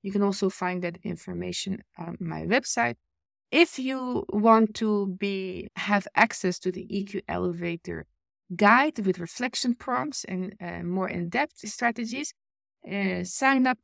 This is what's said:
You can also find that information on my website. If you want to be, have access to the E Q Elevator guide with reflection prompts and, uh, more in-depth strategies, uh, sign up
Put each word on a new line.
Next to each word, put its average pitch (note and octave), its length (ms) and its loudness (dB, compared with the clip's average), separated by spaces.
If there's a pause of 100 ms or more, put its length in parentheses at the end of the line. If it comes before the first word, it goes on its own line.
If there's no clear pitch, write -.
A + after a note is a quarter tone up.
You G3 100 -6
can G3+ 100 4
also G3 280 2
find F3+ 340 -4
that F3 180 -6
information F3+ 800 -6 (160)
on E3+ 220 -10
my D#3+ 220 -6
website. A3 520 0 (560)
If E4 260 4
you B3+ 520 -4
want A3 480 6
to G3+ 420 0
be, F#3+ 560 -4
have G3 400 2
access F#3+ 460 2
to F#3 100 -2
the - 160 -10 (100)
E G3 80 -2
Q G3 220 -6
Elevator E3+ 800 -4 (480)
guide A3+ 500 6
with F3+ 140 0
reflection A#3+ 560 -4
prompts C4 480 -4
and, F#3 380 -6
uh, F3 240 -8
more F#3 240 -2
in-depth F3+ 600 -4
strategies, A#3+ 680 -4 (560)
uh, F#3+ 340 -2
sign C4 420 2
up B3 180 2